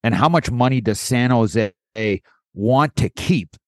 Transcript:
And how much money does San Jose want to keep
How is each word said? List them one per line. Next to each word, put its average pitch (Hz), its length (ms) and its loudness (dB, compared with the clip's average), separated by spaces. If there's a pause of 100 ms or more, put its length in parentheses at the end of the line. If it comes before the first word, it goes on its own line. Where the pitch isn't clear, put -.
And 113 100 0
how 117 160 2
much 165 220 0
money 127 300 0
does 104 180 -2
San 123 320 0
Jose 110 400 2 (800)
want 131 440 0
to 110 120 0
keep - 460 -4 (120)